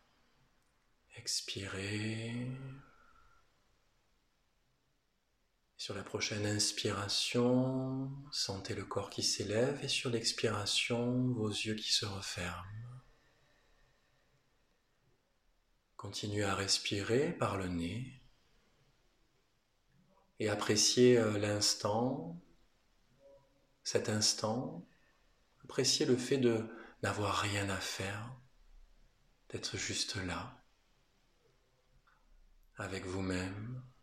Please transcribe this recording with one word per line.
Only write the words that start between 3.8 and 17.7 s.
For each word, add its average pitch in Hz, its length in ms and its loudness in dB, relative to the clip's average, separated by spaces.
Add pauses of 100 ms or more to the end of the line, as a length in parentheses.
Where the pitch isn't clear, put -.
Sur - 180 -8
la 95 80 -6
prochaine 104 440 -2
inspiration, 127 1600 0 (200)
sentez 98 440 -4
le 98 100 -4
corps - 260 -4
qui - 120 -6
s'élève 113 600 0
et 139 60 -4
sur - 220 0
l'expiration, 117 1200 2
vos 107 160 2
yeux 107 260 -2
qui - 180 -2
se - 120 4
referment. 92 600 -6 (3250)
Continuez 104 480 -4
à 98 100 0
respirer 104 800 2
par 101 260 -2
le 92 100 -2
nez 90 540 -4 (2250)